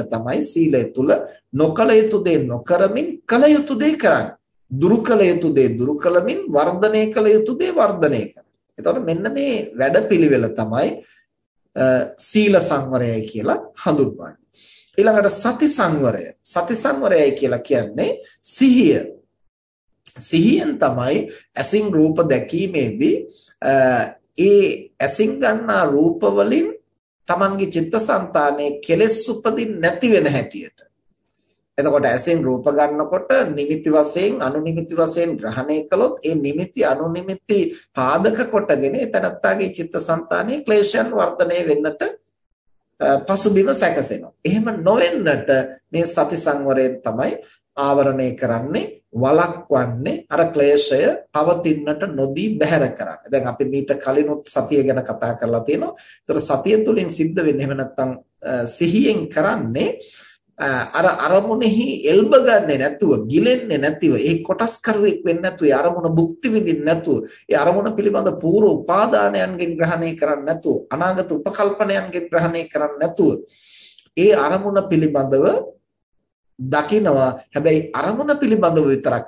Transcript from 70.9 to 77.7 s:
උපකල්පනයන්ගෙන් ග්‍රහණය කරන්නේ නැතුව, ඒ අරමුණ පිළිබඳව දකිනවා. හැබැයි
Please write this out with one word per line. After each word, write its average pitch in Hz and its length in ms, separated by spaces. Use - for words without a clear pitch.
උපකල්පනයන්ගෙන් 196 1000
ග්‍රහණය 165 400
කරන්නේ 147 320
නැතුව, 165 320
ඒ 202 160
අරමුණ 190 560
පිළිබඳව 143 560
දකිනවා. 147 720
හැබැයි 156 440